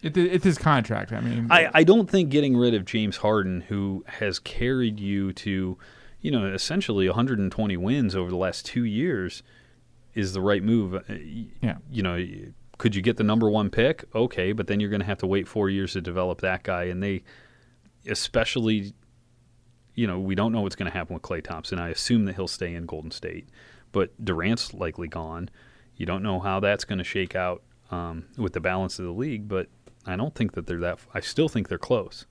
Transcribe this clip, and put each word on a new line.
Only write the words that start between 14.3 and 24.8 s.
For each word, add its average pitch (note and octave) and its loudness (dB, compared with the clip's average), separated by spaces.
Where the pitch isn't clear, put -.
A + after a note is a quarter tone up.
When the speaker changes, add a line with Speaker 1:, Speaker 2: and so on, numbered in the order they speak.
Speaker 2:
but G#2+ -4
then G#2 0
you're G#2 0
gonna G2+ -2
have G2 -2
to F#2+ -2
wait G2 0
four G2+ 0
years G2 -2
to F#2+ -2
develop F2+ -2
that F#2 -2
guy, F2+ -2
and F2+ -4
they, G2 -2
especially A2 0
you A#2+ 2
know, F#2 -2
we F#2+ -2
don't G#2+ 2
know A2+ 0
what's G2 -2
gonna F#2 -6
happen F2+ -6
with E2+ -10
Klay E2+ -4
Thompson. E2+ -8
I F2 -4
assume A2+ 2
that F#2 -2
he'll F#2 -4
stay F2 -6
in E2+ -8
Golden D#2+ -10
State, E2+ -10
but F#2+ 2
Durant's F#2+ 0
likely F2 -6